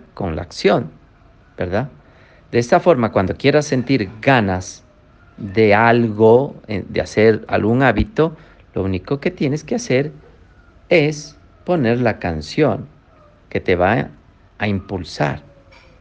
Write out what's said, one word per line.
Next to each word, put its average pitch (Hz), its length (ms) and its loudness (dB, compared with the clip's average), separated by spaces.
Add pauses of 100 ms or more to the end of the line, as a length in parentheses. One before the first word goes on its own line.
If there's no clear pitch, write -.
(160)
con 85 200 -6
la 78 60 -8
acción, 123 480 -2 (680)
¿verdad? 98 340 -4 (600)
De 120 60 0
esta 143 220 4
forma, 131 320 2
cuando 95 240 0
quieras 143 320 2
sentir 123 420 -2 (140)
ganas 98 600 0 (540)
de 101 380 2
algo, 117 800 4 (120)
eh, 104 220 -6
de - 100 -8
hacer 107 480 2
algún 110 360 0
hábito, 135 520 0 (380)
lo 92 100 -4
único 95 360 -4
que - 100 -2
tienes 151 340 -4
que - 120 -6
hacer 151 360 -2 (800)
es 151 480 0 (260)
poner 127 380 0
la 113 160 0
canción 90 680 -2 (640)
que - 100 -4
te 92 160 0
va 101 340 0 (480)
a 104 100 -6
impulsar. 104 760 -6 (580)